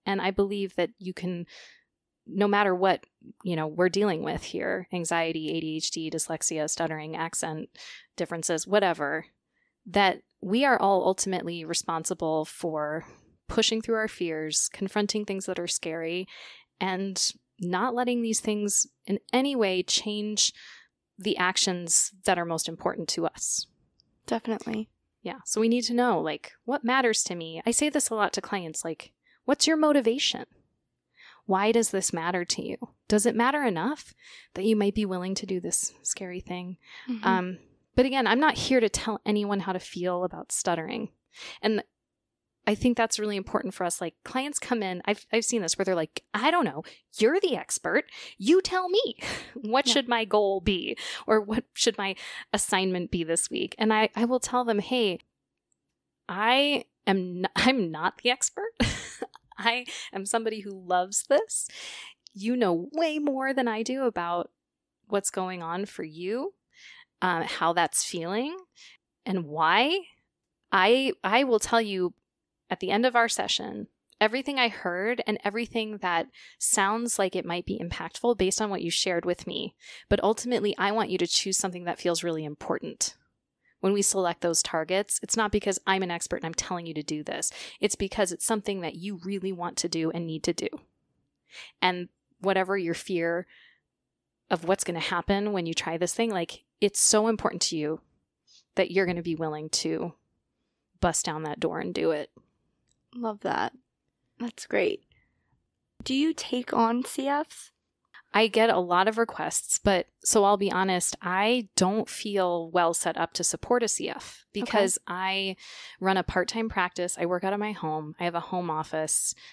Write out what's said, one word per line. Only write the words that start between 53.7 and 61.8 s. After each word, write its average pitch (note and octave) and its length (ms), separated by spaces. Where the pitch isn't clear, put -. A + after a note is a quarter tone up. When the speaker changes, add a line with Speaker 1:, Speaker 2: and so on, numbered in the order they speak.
Speaker 1:
And A3 120
I, G#3+ 240
I A3 100
will B3 140
tell B3 240
them, A3+ 140
"Hey, G#3 400
I B3+ 560
am F3+ 380
n-, - 60
<laughs> - 40
I'm A#3+ 360
not D#3+ 280
the A#3+ 100
expert. F#4+ 420
<laughs> - 440
I A#3 280
am G3 140
somebody A3 340
who G3+ 100
loves F#3 520
this. - 440